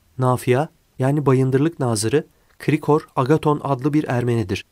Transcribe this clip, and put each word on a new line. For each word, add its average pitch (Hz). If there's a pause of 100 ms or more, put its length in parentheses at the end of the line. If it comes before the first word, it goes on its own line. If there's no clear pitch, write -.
(180)
Nafia, 127 (300)
yani 139
bayındırlık 131
nazırı, 117 (320)
Krikor 147
Agaton 147
adlı 139
bir 151
Ermenidir. 117